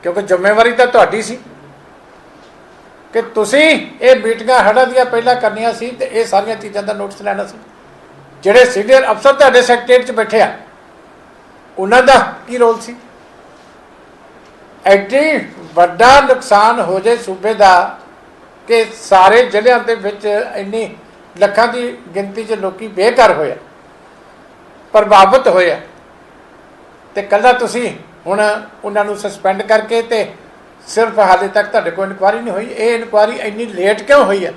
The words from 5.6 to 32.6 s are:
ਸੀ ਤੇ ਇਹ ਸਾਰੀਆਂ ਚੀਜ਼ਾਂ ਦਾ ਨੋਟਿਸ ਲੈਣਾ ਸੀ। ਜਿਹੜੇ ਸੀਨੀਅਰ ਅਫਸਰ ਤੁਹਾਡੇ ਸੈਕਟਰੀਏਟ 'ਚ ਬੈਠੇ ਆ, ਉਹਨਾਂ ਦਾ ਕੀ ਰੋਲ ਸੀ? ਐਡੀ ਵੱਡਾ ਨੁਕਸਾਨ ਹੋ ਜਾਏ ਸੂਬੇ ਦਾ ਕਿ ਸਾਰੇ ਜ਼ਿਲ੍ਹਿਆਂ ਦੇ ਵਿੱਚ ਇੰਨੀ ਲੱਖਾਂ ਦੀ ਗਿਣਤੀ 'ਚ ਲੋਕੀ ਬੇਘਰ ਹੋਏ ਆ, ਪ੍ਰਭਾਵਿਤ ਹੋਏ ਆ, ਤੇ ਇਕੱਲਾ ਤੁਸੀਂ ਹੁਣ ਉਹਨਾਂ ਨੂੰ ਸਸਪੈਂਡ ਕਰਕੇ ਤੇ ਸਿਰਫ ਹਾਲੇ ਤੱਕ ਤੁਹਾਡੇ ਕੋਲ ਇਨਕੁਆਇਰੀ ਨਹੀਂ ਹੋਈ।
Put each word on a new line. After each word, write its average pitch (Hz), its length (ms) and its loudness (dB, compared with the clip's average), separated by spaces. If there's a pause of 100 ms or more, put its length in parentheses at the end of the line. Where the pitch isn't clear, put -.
ਸੀ 240 180 -10
ਤੇ 254 140 -8
ਇਹ 226 200 -4
ਸਾਰੀਆਂ 208 300 -2
ਚੀਜ਼ਾਂ 202 280 -10
ਦਾ 208 100 -8
ਨੋਟਿਸ 202 280 -12
ਲੈਣਾ 202 240 -6
ਸੀ। - 120 -20 (840)
ਜਿਹੜੇ 233 220 6
ਸੀਨੀਅਰ 247 460 2
ਅਫਸਰ 269 220 2
ਤੁਹਾਡੇ 262 280 4
ਸੈਕਟਰੀਏਟ 247 440 0
'ਚ 247 60 -10
ਬੈਠੇ 220 300 -2
ਆ, 131 100 0 (1300)
ਉਹਨਾਂ 214 260 2
ਦਾ 262 140 4 (300)
ਕੀ 247 100 -10
ਰੋਲ 226 220 0
ਸੀ? 240 160 -16 (1900)
ਐਡੀ 247 520 0 (380)
ਵੱਡਾ 226 460 4
ਨੁਕਸਾਨ 240 580 2
ਹੋ 185 200 -4
ਜਾਏ 226 180 0
ਸੂਬੇ 202 360 -6
ਦਾ 185 440 2 (680)
ਕਿ 226 180 0 (180)
ਸਾਰੇ 202 420 4
ਜ਼ਿਲ੍ਹਿਆਂ 220 340 2
ਦੇ 226 160 -4
ਵਿੱਚ 208 300 -10 (300)
ਇੰਨੀ 202 340 -8 (500)
ਲੱਖਾਂ 214 280 2
ਦੀ 240 300 -8 (180)
ਗਿਣਤੀ 196 280 -8
'ਚ 220 100 -6
ਲੋਕੀ 196 340 -8
ਬੇਘਰ 208 460 2
ਹੋਏ 147 180 -4
ਆ, - 40 -10 (1400)
ਪ੍ਰਭਾਵਿਤ 208 540 4
ਹੋਏ 180 240 2
ਆ, 139 80 -6 (1400)
ਤੇ 202 60 -4
ਇਕੱਲਾ 208 320 2
ਤੁਸੀਂ 240 360 -4 (380)
ਹੁਣ 202 140 -2 (420)
ਉਹਨਾਂ 202 220 -4
ਨੂੰ 208 120 -8
ਸਸਪੈਂਡ 196 440 -6
ਕਰਕੇ 214 400 -2
ਤੇ 220 240 -4 (640)
ਸਿਰਫ 214 320 -4
ਹਾਲੇ 196 280 0
ਤੱਕ 202 200 -4
ਤੁਹਾਡੇ 170 240 -4
ਕੋਲ 190 140 -8
ਇਨਕੁਆਇਰੀ 196 340 -4
ਨਹੀਂ 233 140 -10
ਹੋਈ। 208 120 -8